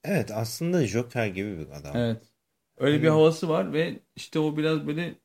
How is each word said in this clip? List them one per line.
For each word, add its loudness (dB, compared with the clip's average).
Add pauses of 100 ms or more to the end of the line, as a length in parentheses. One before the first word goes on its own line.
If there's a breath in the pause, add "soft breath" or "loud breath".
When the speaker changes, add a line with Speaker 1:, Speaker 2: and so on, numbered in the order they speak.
Speaker 1:
Evet, 0
aslında -2
Joker -2
gibi -6
bir -10
adam. -8
Speaker 2:
Evet. 0 (560)
Öyle 2
bir 4
Speaker 1:
Hmm. 6
Speaker 2:
havası 6
var 0
ve -2 (160)
işte -4
o 0
biraz 0
böyle -4 (120)